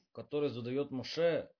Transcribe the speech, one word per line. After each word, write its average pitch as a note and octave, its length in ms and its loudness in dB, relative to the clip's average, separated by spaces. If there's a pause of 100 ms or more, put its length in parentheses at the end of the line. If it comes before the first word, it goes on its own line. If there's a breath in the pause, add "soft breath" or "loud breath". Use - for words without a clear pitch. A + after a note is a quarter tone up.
(120)
который D3 360 0
задает B2 420 -2
Моше, C3 680 0